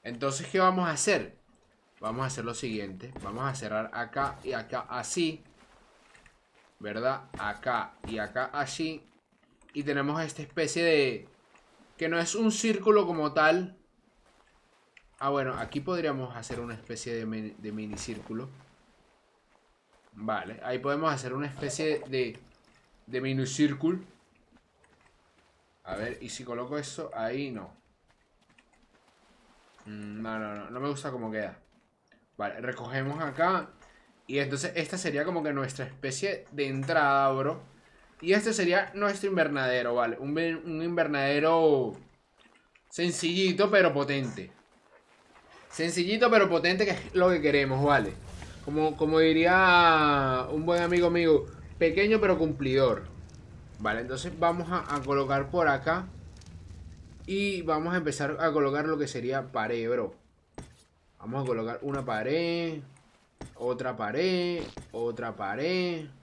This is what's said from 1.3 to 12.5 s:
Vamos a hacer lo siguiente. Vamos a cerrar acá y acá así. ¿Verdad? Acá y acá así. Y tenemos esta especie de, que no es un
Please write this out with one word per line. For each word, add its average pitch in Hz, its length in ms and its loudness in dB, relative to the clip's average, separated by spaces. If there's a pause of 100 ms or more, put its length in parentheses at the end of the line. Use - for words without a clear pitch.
Vamos 113 240 -4
a 131 40 -2
hacer 123 160 -6
lo 120 120 -6
siguiente. 107 580 -8 (100)
Vamos 110 200 -8
a 135 100 -4
cerrar 110 400 -6
acá 123 500 -6
y 127 100 -6
acá 117 360 -8
así. 156 540 -4 (1400)
¿Verdad? 110 460 -4 (120)
Acá 104 560 -4 (140)
y 110 100 -6
acá 123 360 -4
así. 147 540 -6 (680)
Y 143 100 -6
tenemos 143 380 0
esta 151 200 -8
especie 160 420 -2
de, 143 460 2 (680)
que 160 140 -2
no 170 100 0
es 165 140 -2
un 220 180 2